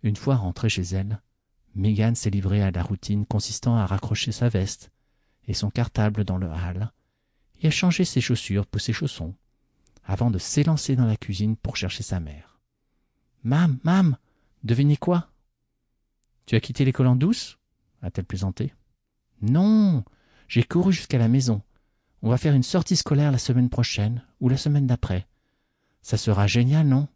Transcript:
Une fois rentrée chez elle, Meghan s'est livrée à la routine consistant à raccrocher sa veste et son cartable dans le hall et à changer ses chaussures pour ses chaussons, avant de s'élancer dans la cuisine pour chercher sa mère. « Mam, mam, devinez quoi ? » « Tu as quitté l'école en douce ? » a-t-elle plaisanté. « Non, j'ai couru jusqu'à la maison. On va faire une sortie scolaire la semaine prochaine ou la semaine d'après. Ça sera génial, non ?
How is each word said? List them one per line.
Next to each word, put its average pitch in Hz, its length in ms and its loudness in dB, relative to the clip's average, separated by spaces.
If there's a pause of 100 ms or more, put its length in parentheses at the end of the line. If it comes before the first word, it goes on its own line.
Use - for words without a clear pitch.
Une 107 120 0
fois 139 200 0
rentrée 101 340 -2
chez 92 140 -2
elle, 95 380 -4 (520)
Meghan 107 400 2
s'est 107 160 -2
livrée 98 320 0
à 95 80 2
la 87 140 -2
routine 104 420 -4
consistant 117 500 -2
à 104 120 2
raccrocher 98 440 -4
sa 120 180 -2
veste - 420 -4 (560)
et 104 80 -4
son 107 160 -4
cartable 107 540 -2
dans 92 120 -4
le 92 100 -4
hall 87 440 -6 (720)
et 160 60 2
à 156 40 4
changer 180 340 2
ses - 160 -2
chaussures 101 460 -2
pour - 140 -6
ses - 120 -4
chaussons, 95 420 -6 (680)
avant 117 260 0
de 98 80 0
s'élancer 147 580 0
dans 123 120 2
la 107 100 0
cuisine 104 380 -2
pour - 200 -10
chercher - 280 -6
sa 92 160 -4
mère. « 76 400 -14 (840)
Mam, 139 400 2
mam, 170 340 2 (460)
devinez 139 340 2
quoi ? » « 175 340 -2 (1120)
Tu - 100 -2
as 110 40 4
quitté - 260 -2
l'école 131 220 2
en 127 80 6
douce ? » 170 420 0 (460)
a-t-elle 90 220 -6
plaisanté. « 98 480 -4 (680)
Non, 180 600 4 (440)
j'ai 123 160 2
couru 180 300 2
jusqu'à - 240 -2
la 113 100 4
maison. 120 360 2 (580)
On 113 80 -2
va 123 80 2
faire 151 160 2
une 131 100 4
sortie 180 320 0
scolaire 147 360 2
la 127 80 0
semaine 123 300 2
prochaine 117 540 -2 (160)
ou 127 100 0
la 131 80 0
semaine 143 300 0
d'après. 95 400 -2 (720)
Ça - 160 -4
sera 101 280 2
génial, 127 420 2
non ? 139 280 2